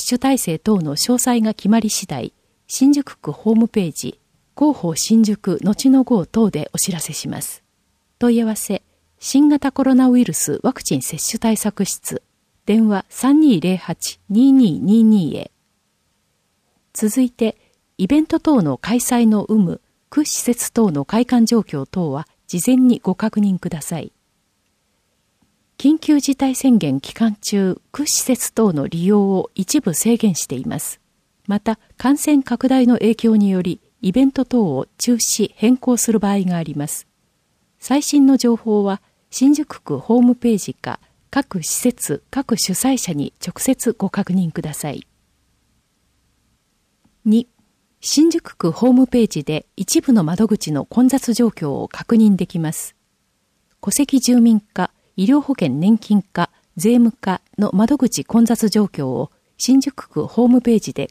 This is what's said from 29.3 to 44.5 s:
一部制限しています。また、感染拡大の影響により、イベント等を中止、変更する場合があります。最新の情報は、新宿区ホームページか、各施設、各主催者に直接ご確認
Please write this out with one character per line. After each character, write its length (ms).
一 240
部 160
制 220
限 180
し 100
て 100
い 120
ま 100
す。 240
ま 120
た、 200
感 180
染 280
拡 240
大 180
の 140
影 160
響 220
に 120
よ 140
り、 180
イ 80
ベ 140
ン 60
ト 140
等 200
を 200
中 160
止、 400
変 220
更 200
す 160
る 60
場 100
合 120
が 160
あ 60
り 120
ま 120
す。 200
最 240
新 240
の 100
情 180
報 280
は、 180
新 240
宿 260
区 160
ホ 220
ー 20
ム 140
ペ 180
ー 60
ジ 160
か、 240
各 320
施 100
設、 560
各 260
主 180
催 240
者 160
に 200
直 200
接 300
ご 180
確 220
認 180